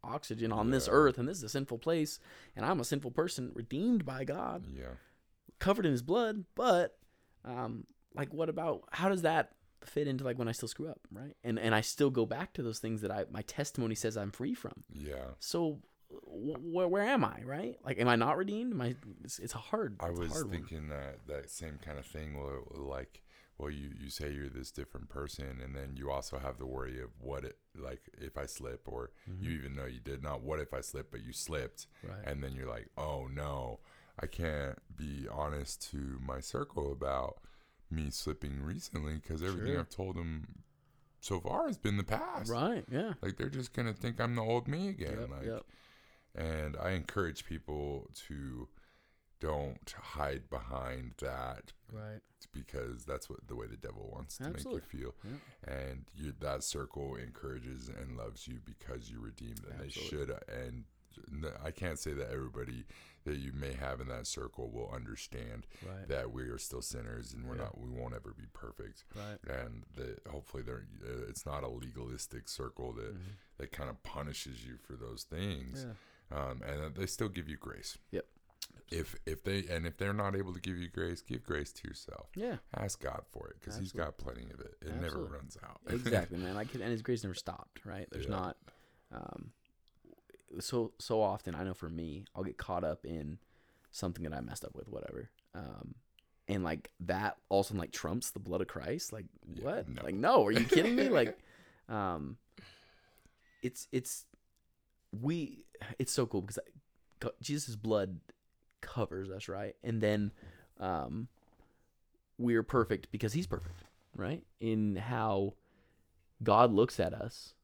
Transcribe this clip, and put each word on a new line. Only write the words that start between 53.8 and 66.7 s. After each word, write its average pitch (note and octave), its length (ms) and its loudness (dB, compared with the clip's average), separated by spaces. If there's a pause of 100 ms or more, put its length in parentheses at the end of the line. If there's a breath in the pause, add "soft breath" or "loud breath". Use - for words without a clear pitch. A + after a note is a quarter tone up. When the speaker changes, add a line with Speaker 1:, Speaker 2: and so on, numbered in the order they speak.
Speaker 2:
wants - 260 -10
to C3 60 -6
Speaker 1:
Absolutely. G#3+ 360 -4
Speaker 2:
make - 120 -16
you C2+ 80 -8
feel. B1+ 140 -6 (100)
Speaker 1:
Yeah. G#2 500 -10
Speaker 2:
And C2+ 300 -6 (120)
you, C#2+ 240 -4
that C#2 240 -2
circle C#2 520 -4
encourages B1 720 -8
and B1 280 -8
loves A1+ 320 -8
you B1 160 -8
because A1+ 460 -10
you A1+ 100 -10
redeemed A1+ 380 -8
them. - 200 -10
They C#2 80 -8
Speaker 1:
Absolutely. C#2+ 480 -4
Speaker 2:
should, - 140 -8
and A#2 360 -6 (460)
n-, D2+ 220 -4 (100)
I D#2 100 -4
can't E2+ 260 -2
say D2+ 160 -4
that C2+ 160 -2
everybody B1 540 -4 (400 loud breath)
that D2 120 -2
you C2+ 160 -4
may C#2 220 -2
have C2 260 -2
in B1 80 -4
that B1 180 -6
circle A#1+ 440 -6
will A1+ 240 -4
understand A#1 720 -8 (200 loud breath)
Speaker 1:
Right. F#2+ 220 -8
Speaker 2:
that B1 240 0
we B1+ 120 -4
are A#1 140 -6
still B1 240 -6